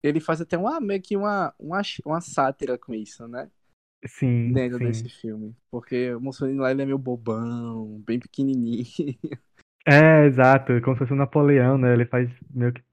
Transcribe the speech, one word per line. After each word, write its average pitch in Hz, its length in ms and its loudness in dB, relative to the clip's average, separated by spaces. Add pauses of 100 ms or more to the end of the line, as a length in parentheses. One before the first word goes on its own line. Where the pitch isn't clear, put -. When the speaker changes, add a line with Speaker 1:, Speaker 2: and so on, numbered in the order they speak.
Speaker 1:
ele 147 200 0
faz 160 200 -4
até 170 160 -4
uma, 240 220 -4
meio 202 220 -4
que 202 160 -6
uma, 196 420 -4
uma, 175 220 -6 (240)
uma 160 160 -4
sátira 135 560 -4
com - 160 -14
isso, 110 340 -14
né? 123 240 -14 (540)
Speaker 2:
Sim, 120 480 -2
Speaker 1:
Dentro 123 240 -2
Speaker 2:
sim. 120 100 -6
Speaker 1:
desse 117 220 -6
filme. 110 460 -14 (140)
Porque 123 460 -6
o 117 60 -12
Mussolini 135 380 -6
lá, 131 120 0
ele 135 120 -2
é - 20 -2
meio 139 120 -2
bobão, 117 1080 -8
bem 117 140 -4
pequenininho. 123 680 -4
<laughs> - 560 -10 (440)
Speaker 2:
É, 151 400 8
exato. 131 560 6
Como 131 140 0
se 117 40 -10
fosse 131 140 -2
o - 20 0
Napoleão, 139 600 4
né? 127 160 4
Ele 120 120 4
faz 123 240 -2 (200)
meio 120 240 -2
que 120 200 -16